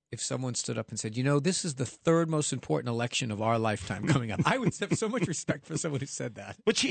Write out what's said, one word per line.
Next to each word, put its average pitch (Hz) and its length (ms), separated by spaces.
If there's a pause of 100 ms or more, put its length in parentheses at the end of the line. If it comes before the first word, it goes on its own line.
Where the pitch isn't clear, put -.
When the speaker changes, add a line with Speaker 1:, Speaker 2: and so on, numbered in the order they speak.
(100)
Speaker 1:
if 123 100
someone 127 340
stood 117 220
up 110 140
and 110 80
said, 110 180
"You 127 60
know, 143 160
this 175 260
is 143 120
the 120 100
third 165 420
most 151 240
important 135 360
election 120 420
of 104 100
our 113 160
lifetime 107 520
coming 120 240
up." 127 120
I 214 140
would 220 200
have 185 200
so 220 100
much 214 200
respect - 360
for 156 140
someone 143 220
who 139 60
said 123 280
that. 98 220 (100)
Speaker 2:
But 220 100
she 277 140